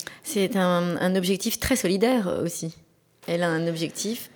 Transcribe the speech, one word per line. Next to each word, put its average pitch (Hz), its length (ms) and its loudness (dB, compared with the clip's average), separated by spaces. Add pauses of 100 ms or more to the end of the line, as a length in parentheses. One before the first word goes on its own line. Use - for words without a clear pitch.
(220)
C'est 202 340 0
un, 175 440 2
un 185 160 2
objectif 190 420 0
très - 160 0
solidaire 196 580 2 (120)
aussi. 165 320 -6 (540)
Elle 170 120 0
a 175 80 2
un 165 160 0
objectif 170 680 -4